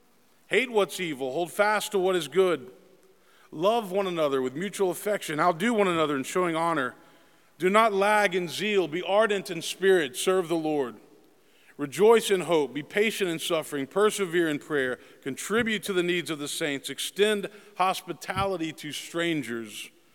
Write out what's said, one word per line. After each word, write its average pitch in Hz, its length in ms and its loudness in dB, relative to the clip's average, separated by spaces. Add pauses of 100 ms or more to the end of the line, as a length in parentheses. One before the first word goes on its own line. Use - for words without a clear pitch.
(460)
Hate 247 260 0
what's 196 280 0
evil. 135 340 -4
Hold 165 180 -4
fast 208 420 0
to 202 60 2
what 185 160 2
is 160 120 -2
good. 165 420 0 (840)
Love 196 400 0
one 196 140 0
another 156 340 0
with 127 140 -2
mutual 185 380 -2
affection. 165 480 -4
Outdo 180 340 2
one 202 140 4
another 156 280 2
in 131 80 -2
showing 180 320 -2
honor." 156 380 -2 (640)
Do 180 120 0
not 214 240 6
lag 202 420 4
in 180 120 -2
zeal. 180 400 0
Be 156 140 -6
ardent 202 480 2
in 165 120 -6
spirit. 175 540 2
Serve 185 320 2
the 170 80 0
Lord. 151 400 0 (800)
Rejoice 196 540 4
in 185 100 2
hope. 147 320 0
Be 147 100 -6
patient 202 460 0
in 165 100 -4
suffering. 147 480 -4
Persevere 185 640 2
in 147 100 -2
prayer. 131 400 -2 (220)
Contribute 208 640 -2
to 196 100 -4
the 180 100 2
needs 175 260 -2
of 156 100 -6
the 147 80 -8
saints. 139 420 -4
Extend 196 600 -2 (280)
hospitality 180 960 -2
to 151 180 -12
strangers. 120 1000 -6 (260)